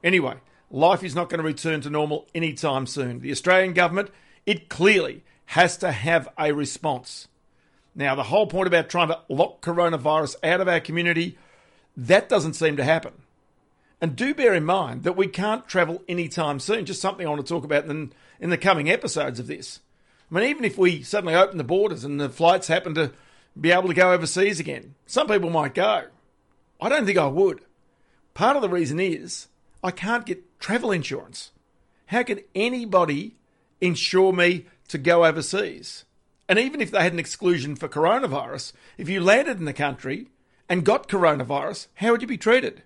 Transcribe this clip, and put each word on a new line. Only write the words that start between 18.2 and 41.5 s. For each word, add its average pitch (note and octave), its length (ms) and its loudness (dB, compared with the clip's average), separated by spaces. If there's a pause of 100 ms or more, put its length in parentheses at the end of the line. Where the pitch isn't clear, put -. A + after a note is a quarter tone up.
in E3+ 80 -6
the F3 80 0
coming E3 340 2
episodes C#3+ 480 -2
of B2 80 -10
this. - 340 -14 (500)
I D#3+ 40 -12
mean, G#3 140 2
even D4 160 -4
if G3+ 140 -2
we F3+ 240 4
suddenly F3 320 -2
open F#3+ 240 4
the D3 60 -4
borders E3+ 380 0
and C#3+ 160 -6
the C#3+ 120 -4
flights F3 380 2
happen D#3+ 260 0
to D3+ 180 -2 (480)
be D#3+ 120 4
able F#3 160 2
to E3 60 0
go F3+ 180 6
overseas F3+ 460 0
again, C#3+ 360 -10 (100)
some - 220 0
people F#3+ 240 0
might D#3 240 -2
go. F#3+ 300 0 (760)
I G3 80 -2
don't C#4 160 2
think F#3+ 140 2
I D#3 80 2
would. F3 340 2 (720)
Part B3+ 240 2
of C4+ 60 0
the G3+ 80 0
reason D#3+ 300 -2
is F3 480 -6 (360)
I F#3 60 -2
can't A3 340 -4
get - 360 -10
travel A3+ 320 -2
insurance. - 580 -6 (560)
How A#3 160 0
can A3+ 180 -4 (140)
anybody G3 840 0 (460)
insure F#3 500 2
me F3 320 2 (240)
to - 80 -10
go E3+ 300 4
overseas? - 800 -4 (420)
And F#3+ 100 4
even C4+ 220 -2
if G3+ 100 -4
they G3 120 2
had F3 100 2
an E3+ 60 -6
exclusion D3+ 580 -2
for D#3+ 120 -10
coronavirus, D3 840 -2 (240)
if C#3+ 140 -10
you F#3+ 100 -2
landed A#3 380 4
in D#3+ 80 -6
the C#3+ 80 -6
country C#3+ 540 -6 (420)
and F3 160 2
got A#3+ 200 2
coronavirus, C#3+ 880 0